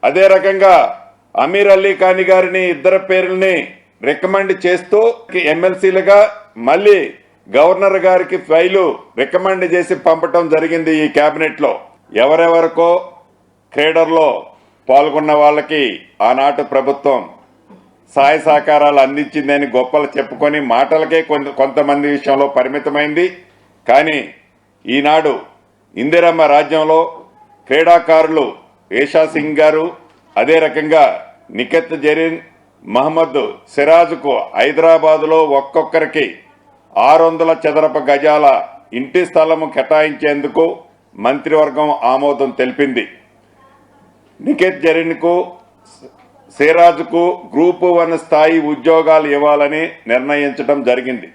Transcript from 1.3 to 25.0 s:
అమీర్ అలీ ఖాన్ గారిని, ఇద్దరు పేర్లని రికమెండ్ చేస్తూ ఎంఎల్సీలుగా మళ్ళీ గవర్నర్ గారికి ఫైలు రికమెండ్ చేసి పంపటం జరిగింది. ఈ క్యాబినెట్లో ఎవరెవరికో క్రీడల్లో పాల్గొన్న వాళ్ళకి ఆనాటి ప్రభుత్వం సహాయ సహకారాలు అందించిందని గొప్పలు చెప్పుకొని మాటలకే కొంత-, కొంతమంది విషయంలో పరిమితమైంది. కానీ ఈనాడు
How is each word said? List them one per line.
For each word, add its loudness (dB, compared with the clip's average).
అమీర్ 2
అలీ 0
ఖాన్ 2
గారిని, 0
ఇద్దరు 0
పేర్లని 0
రికమెండ్ -2
చేస్తూ 0
ఎంఎల్సీలుగా 2
మళ్ళీ 4
గవర్నర్ 2
గారికి 0
ఫైలు 2
రికమెండ్ -2
చేసి -2
పంపటం 0
జరిగింది. -2
ఈ -2
క్యాబినెట్లో -2
ఎవరెవరికో 2
క్రీడల్లో 0
పాల్గొన్న 2
వాళ్ళకి 0
ఆనాటి 0
ప్రభుత్వం -2
సహాయ 4
సహకారాలు 2
అందించిందని -2
గొప్పలు 0
చెప్పుకొని -4
మాటలకే 0
కొంత-, -4
కొంతమంది 0
విషయంలో -2
పరిమితమైంది. -2
కానీ 2
ఈనాడు 0